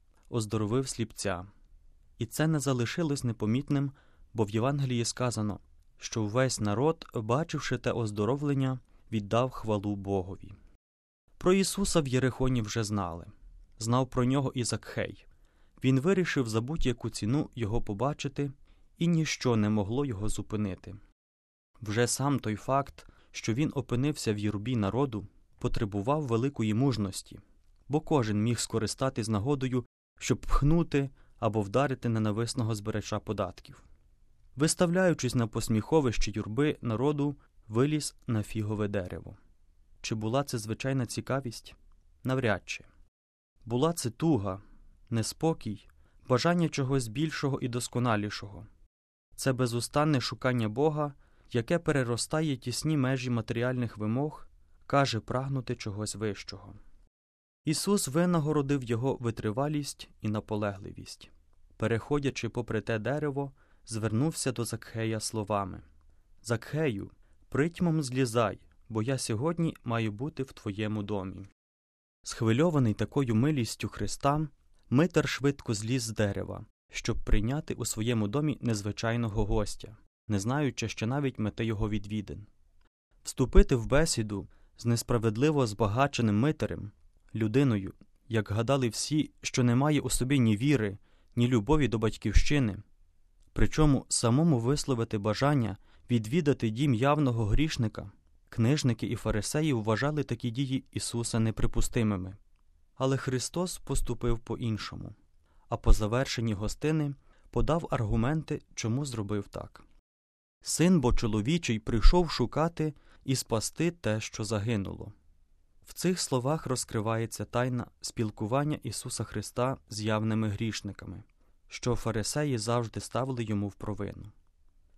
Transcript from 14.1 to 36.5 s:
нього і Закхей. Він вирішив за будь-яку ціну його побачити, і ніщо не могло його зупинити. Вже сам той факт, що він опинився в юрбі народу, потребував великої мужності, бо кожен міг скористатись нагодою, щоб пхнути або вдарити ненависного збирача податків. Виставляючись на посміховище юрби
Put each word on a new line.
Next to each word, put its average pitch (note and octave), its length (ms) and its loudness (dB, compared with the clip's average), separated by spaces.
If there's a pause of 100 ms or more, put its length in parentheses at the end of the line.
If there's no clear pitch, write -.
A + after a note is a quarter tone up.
нього C3 300 2
і B2 80 -2
Закхей. - 640 -6 (580)
Він C3 160 4
вирішив D#3+ 500 2
за A2+ 120 0
будь-яку B2 480 0
ціну A#2+ 460 -2
його A2 260 0
побачити, C3+ 720 -4 (460)
і E3+ 100 2
ніщо D#3 480 2
не G#2 140 4
могло G#2+ 360 0
його G#2 240 -2
зупинити. G2+ 640 -4 (840)
Вже A2+ 260 2
сам C3+ 320 0
той G#2+ 160 -4
факт, - 520 -4 (240)
що - 220 -4
він D3 220 0
опинився B2+ 580 -2
в G#2 40 -2
юрбі G#2 380 -2
народу, G#2+ 520 0 (320)
потребував A#2 640 0
великої A#2 520 0
мужності, G#2+ 640 0 (480)
бо D3+ 140 0
кожен G#2+ 420 2
міг A#2 160 0
скористатись A2+ 680 -2
нагодою, B2+ 580 0 (340)
щоб - 180 0
пхнути D3 720 4 (300)
або A2 220 2
вдарити B2 480 0
ненависного A2+ 640 0
збирача G#2 440 -4
податків. - 640 -8 (720)
Виставляючись E3+ 800 2
на A#2 120 4
посміховище A2+ 880 2
юрби A2 460 -2